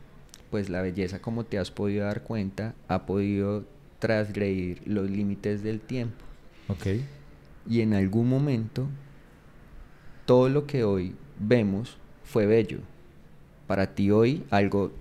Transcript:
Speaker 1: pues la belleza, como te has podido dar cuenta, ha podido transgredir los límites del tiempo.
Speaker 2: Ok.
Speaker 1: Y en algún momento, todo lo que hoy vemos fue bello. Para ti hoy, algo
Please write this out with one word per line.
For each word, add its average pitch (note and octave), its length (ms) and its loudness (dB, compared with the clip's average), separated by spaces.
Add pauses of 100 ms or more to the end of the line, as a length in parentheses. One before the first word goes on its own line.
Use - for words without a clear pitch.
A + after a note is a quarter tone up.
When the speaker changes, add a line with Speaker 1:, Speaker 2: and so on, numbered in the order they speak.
(500)
Speaker 1:
pues G2+ 200 -4
la F2+ 120 -2
belleza, F#2 400 -2
como A#2 220 -4
te G2+ 160 -6
has F2+ 120 -4
podido G2+ 340 -2
dar G#2 180 -4
cuenta, G#2 500 -4 (140)
ha F#2 180 -2
podido G2+ 600 0 (340)
transgredir G2+ 880 0
los G2 240 0
límites G2+ 540 -2
del A2 160 -4
tiempo. A#2 440 -6 (440)
Speaker 2:
Ok. G2+ 200 -4 (840)
Speaker 1:
Y A#2 120 4
en A2 120 2
algún G2+ 360 4
momento, B2+ 580 0 (1400)
todo B2+ 240 8
lo C#3+ 180 0
que C3 160 0
hoy F#2+ 320 0 (240)
vemos G#2+ 580 2 (260)
fue G#2+ 220 2
bello. G#2+ 340 2 (880)
Para G2 280 2
ti G2+ 160 4
hoy, A#2 380 4
algo G2+ 520 2